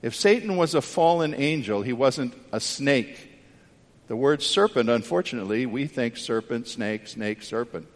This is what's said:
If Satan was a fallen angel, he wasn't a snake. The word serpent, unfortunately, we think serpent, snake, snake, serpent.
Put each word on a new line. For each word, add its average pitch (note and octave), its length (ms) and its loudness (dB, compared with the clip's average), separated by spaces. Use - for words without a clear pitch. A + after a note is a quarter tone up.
If A#2 120 -4
Satan G#3 420 4
was E3 180 2
a D3 80 4
fallen E3 520 2
angel, C3 480 -2
he B2+ 100 -4
wasn't B2+ 420 0
a G#2+ 80 -2
snake. - 680 -2
The A2+ 80 -4
word C#3 260 2
serpent, C#3+ 480 2
unfortunately, A#2 760 0
we B2+ 200 -4
think A#2+ 300 -4
serpent, A#2 500 -4
snake, G#2+ 400 -6
snake, G#2+ 360 -6
serpent. A2 540 -6